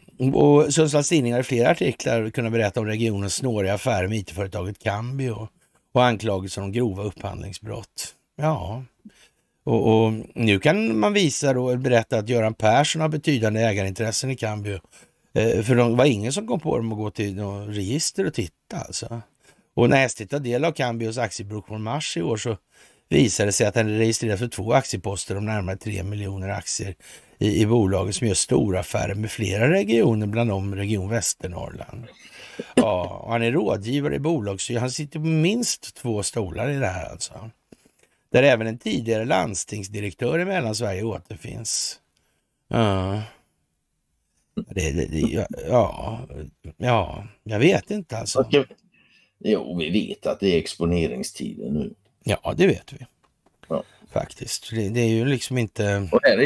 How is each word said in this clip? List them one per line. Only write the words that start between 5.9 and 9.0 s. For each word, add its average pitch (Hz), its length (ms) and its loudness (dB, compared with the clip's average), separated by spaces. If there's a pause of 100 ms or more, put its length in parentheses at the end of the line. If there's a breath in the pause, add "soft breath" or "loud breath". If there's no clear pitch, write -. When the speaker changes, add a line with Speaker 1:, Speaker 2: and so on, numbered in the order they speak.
Speaker 2:
och 127 120 6
anklagelser 101 580 0
om 98 100 -6
grova 104 300 -2
upphandlingsbrott. 101 1120 -10 (220)
Ja. 131 460 -4 (840 loud breath)